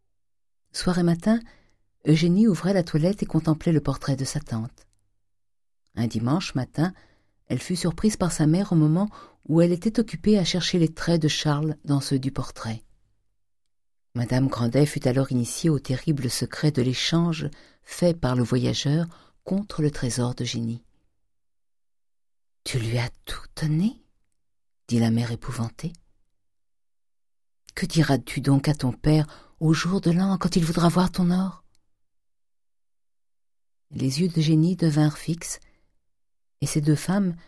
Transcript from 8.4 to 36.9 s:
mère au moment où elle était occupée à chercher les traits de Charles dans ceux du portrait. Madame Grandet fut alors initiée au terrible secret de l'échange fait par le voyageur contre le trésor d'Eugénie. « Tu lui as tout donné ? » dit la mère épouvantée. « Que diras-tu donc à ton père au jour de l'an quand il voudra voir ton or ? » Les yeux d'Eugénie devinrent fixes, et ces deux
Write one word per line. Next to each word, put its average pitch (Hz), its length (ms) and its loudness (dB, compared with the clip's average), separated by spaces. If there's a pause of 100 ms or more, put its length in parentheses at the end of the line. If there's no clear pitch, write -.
mère 185 260 2
au 170 40 2
moment 160 340 4 (360)
où 160 140 2
elle 175 120 4
était 180 260 -2
occupée 214 400 2
à 175 60 0
chercher 180 340 -2
les 160 160 2
traits 170 260 0
de 156 80 2
Charles 151 560 0
dans 143 160 2
ceux 135 200 -2
du 135 100 -4
portrait. - 520 -8 (1300)
Madame 123 300 0
Grandet 127 400 2
fut 143 220 -4
alors 135 240 0
initiée 123 380 0
au 139 100 0
terrible 127 500 -2
secret - 400 -2
de 139 100 0
l'échange 156 680 0 (320)
fait 175 320 0
par 127 220 -2
le 123 80 2
voyageur 127 640 0 (360)
contre 196 400 -4
le 147 80 2
trésor 123 460 -4
d'Eugénie. « 120 480 -6 (1800)
Tu - 140 -4
lui 113 180 -2
as 120 140 -2 (140)
tout - 180 -12 (180)
donné ? » 160 400 0 (880)
dit 117 120 2
la 113 100 4
mère 117 220 0
épouvantée. « 120 600 -8 (1800)
Que - 120 -4
diras-tu 143 540 0
donc 139 280 2
à 147 60 2
ton 127 180 -2
père 151 340 2 (320)
au 160 160 2
jour 180 260 0
de 170 120 2
l'an 185 260 2
quand - 160 -4
il 175 100 4
voudra 170 240 2
voir 185 220 2
ton 180 220 0
or ? » 185 320 -2 (2250)
Les 135 300 -2
yeux 185 80 2
d'Eugénie 165 480 2
devinrent 151 420 2
fixes, - 400 -8 (1040)
et 143 60 -2
ces 151 140 -2
deux 147 140 2